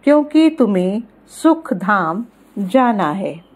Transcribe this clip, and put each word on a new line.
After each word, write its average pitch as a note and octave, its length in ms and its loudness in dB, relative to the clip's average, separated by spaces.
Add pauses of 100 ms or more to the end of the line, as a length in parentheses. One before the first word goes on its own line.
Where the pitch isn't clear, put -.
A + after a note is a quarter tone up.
क्योंकि D4+ 460 2
तुम्हें G#3 520 -2 (240)
सुख D#4+ 480 -2
धाम F#3 520 -2 (320)
जाना G3+ 520 0
है। E3 340 -8 (100)